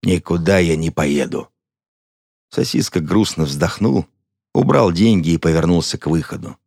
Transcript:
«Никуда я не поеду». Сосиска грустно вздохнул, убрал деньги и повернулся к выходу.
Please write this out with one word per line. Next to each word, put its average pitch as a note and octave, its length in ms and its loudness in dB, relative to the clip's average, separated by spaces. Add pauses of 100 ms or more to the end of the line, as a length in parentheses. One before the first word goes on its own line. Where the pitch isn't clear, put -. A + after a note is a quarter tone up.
«Никуда F2 560 2
я E2+ 160 2
не D#2+ 160 -4
поеду». D2 580 -4 (1000)
Сосиска - 500 -2
грустно E2 440 0
вздохнул, E2+ 640 -2 (460)
убрал C3 380 2
деньги F2 400 2
и E2 80 2
повернулся E2 580 0
к - 100 -8
выходу. D#2 500 -4 (100)